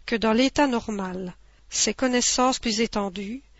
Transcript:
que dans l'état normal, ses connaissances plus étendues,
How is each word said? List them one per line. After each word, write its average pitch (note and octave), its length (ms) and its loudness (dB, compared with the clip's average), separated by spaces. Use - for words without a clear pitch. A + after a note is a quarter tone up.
que A#3 100 0
dans A3 160 2
l'état C4 340 4
normal, F#3+ 680 -4
ses - 260 0
connaissances B3+ 640 2
plus A3 220 -2
étendues, G3+ 600 -4